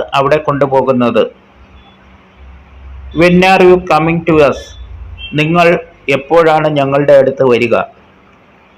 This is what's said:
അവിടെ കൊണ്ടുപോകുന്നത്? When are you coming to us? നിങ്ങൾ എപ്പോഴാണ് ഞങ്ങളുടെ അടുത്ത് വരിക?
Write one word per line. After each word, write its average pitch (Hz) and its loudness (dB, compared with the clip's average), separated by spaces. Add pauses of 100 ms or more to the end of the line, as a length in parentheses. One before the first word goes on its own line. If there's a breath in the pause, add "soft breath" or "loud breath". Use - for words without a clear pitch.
(180)
അവിടെ 139 0
കൊണ്ടുപോകുന്നത്? 131 0 (2000)
When 175 2 (140)
are 185 4
you 180 4 (140)
coming 160 0
to 165 0 (140)
us? 117 -6 (800)
നിങ്ങൾ 170 0 (480)
എപ്പോഴാണ് 156 0 (100)
ഞങ്ങളുടെ 139 0
അടുത്ത് 135 -2
വരിക? 113 0 (1040)